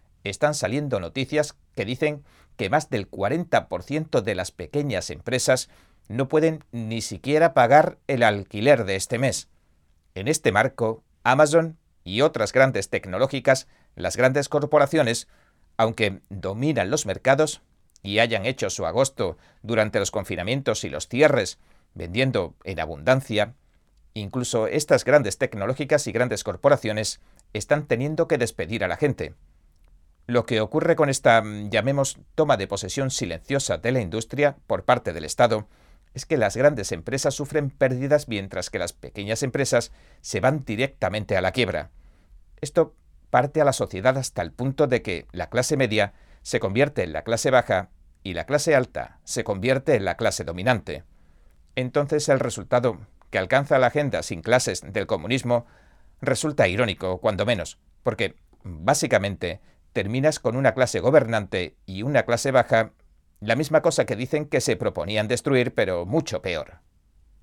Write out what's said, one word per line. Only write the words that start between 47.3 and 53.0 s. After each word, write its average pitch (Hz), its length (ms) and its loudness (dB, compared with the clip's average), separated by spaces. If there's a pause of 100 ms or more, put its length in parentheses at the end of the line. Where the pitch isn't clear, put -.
baja 110 380 2 (340)
y 92 100 -8
la 82 120 -6
clase 147 300 2
alta 80 480 -2
se - 200 -6
convierte 127 520 0
en 98 100 0
la 87 100 -2
clase 104 280 -2
dominante. 90 600 -4 (720)
Entonces 147 540 0
el 135 100 4
resultado 120 600 -2 (300)